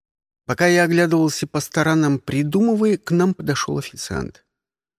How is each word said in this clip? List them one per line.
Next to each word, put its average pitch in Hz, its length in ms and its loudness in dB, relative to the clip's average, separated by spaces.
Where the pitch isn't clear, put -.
Пока 147 180 0
я 175 180 4
оглядывался 165 640 2
по 151 140 -6
сторонам, 156 580 0
придумывая, 202 800 0
к - 140 -14
нам 180 240 2
подошел 143 420 -6
официант. - 720 -10